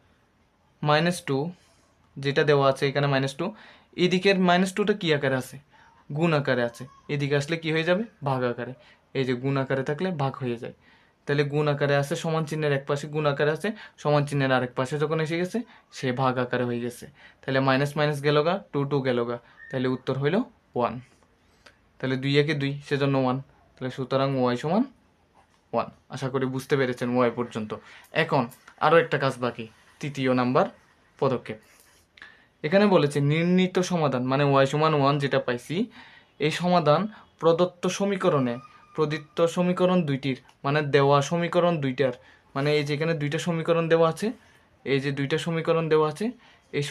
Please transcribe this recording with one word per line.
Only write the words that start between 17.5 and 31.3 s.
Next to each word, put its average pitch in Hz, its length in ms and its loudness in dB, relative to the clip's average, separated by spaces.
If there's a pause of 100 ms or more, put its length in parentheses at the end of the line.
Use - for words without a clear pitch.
মাইনাস 135 380 2
মাইনাস 147 260 0
গেল 147 200 2
গা, 170 100 2 (180)
টু 147 140 -2
টু 139 160 -2
গেল 127 220 0
গা, 120 140 -4 (320)
তাহলে 131 180 -2
উত্তর 131 300 -2
হইল 143 180 0 (400)
ওয়ান। 117 180 0 (1080)
তাহলে 131 180 -2
দুই 139 240 -2
একে 151 120 0
দুই, 139 180 -2 (160)
সেজন্য 139 300 0
ওয়ান। 131 200 0 (360)
তাহলে 127 240 -10
সুতরাং 135 320 -2 (120)
ওয়াই 123 160 2
সমান 175 260 0 (920)
ওয়ান। 113 140 -2 (220)
আশা 135 240 -6
করি 135 120 0 (100)
বুঝতে 131 240 -2
পেরেছেন 123 360 -2
ওয়াই 120 220 4
পর্যন্ত। 113 340 -6 (520)
এখন 156 200 0 (420)
আরও 160 180 6
একটা 160 200 -2
কাজ 135 100 0 (100)
বাকি, 117 220 -6 (340)
তৃতীয় 139 400 -2
নাম্বার 127 260 2 (540)
পদক্ষেপ। 123 400 -2 (1040)